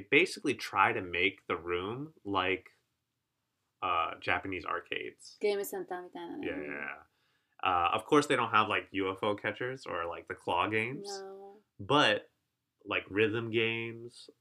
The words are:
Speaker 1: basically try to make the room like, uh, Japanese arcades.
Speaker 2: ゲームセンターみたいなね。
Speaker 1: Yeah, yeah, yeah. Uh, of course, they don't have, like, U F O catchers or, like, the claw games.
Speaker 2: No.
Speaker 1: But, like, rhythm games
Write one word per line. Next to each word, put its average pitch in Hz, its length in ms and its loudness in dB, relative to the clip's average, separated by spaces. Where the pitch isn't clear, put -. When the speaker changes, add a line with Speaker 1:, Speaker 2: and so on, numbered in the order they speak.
Speaker 1:
basically 151 440 4
try 107 400 2
to 110 80 -2
make 90 460 0
the 92 100 0
room 95 560 -4
like, 95 460 -2
uh, 85 300 0
Japanese 90 440 -2
arcades. - 760 -8
Speaker 2:
ゲ 208 120 2
ー 202 40 -2
ム 202 80 -4
セ 196 120 -8
ン 180 80 -6
タ 185 100 -8
ー 180 80 -10
み 175 80 -16
た 175 120 -12
い 170 60 -10
な - 80 -10
ね。 - 100 -6
Speaker 1:
Yeah, 78 80 -6
yeah, 76 160 -8
yeah. 71 320 -8
Uh, 87 320 4
of 110 100 0
course, 147 220 6
they 143 80 4
don't 117 160 0
have, 107 160 6
like, 95 240 0
U 95 180 0
F 95 160 -2
O 104 100 2
catchers 123 520 -6
or, 87 200 -2
like, 85 200 -8
the 95 80 -8
claw 92 340 2
games. 113 380 -2
Speaker 2:
No. - 340 -16
Speaker 1:
But, 107 440 4
like, 95 240 -2
rhythm 110 420 2
games 113 800 -2